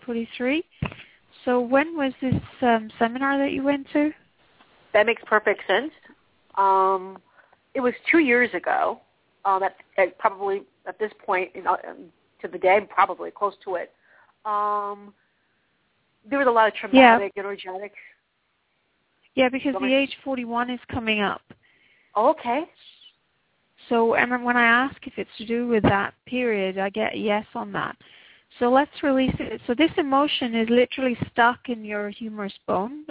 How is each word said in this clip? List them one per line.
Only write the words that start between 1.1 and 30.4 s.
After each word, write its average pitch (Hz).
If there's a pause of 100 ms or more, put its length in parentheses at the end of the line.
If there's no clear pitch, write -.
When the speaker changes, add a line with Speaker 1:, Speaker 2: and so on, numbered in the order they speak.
Speaker 1:
So 247
when 269
was 269
this, 254 (260)
um, 226 (100)
seminar 262
that 277
you 277
went 277
to? 302 (840)
Speaker 2:
That 214
makes 226
perfect 214
sense. 233 (640)
Um, 190 (560)
it 269
was 247 (180)
two 339
years 247
ago. - (440)
Um, 190
at, 190 (220)
at 185
probably 196 (240)
at 180
this 214 (140)
point, 185
in, 175
uh, 180 (640)
to -
the 180
day, - (100)
probably 180
close 202 (100)
to 190
it. - (520)
Um, 208 (1160)
there 277
was 269
a 240
lot 220
of 202
traumatic, 233
Speaker 1:
Yeah. 196
Speaker 2:
energetic. 196 (1400)
Speaker 1:
Yeah, 254
because 262
Speaker 2:
Go -
Speaker 1:
the 262
Speaker 2:
ahead. 269
Speaker 1:
age 269
forty-one 247
is 247 (120)
coming 220
up. - (720)
Speaker 2:
Oh, 233
okay. 285 (1200)
Speaker 1:
So, 233
and 240
then 247
when 247
I 240
ask 240 (100)
if 269
it's 233
to 220
do 233
with 226
that 202 (120)
period, 208
I 196
get 220
a -
yes 208 (100)
on 214
that. 156 (640)
So 240
let's 269
release 262
it. -
So 240
this 311
emotion 277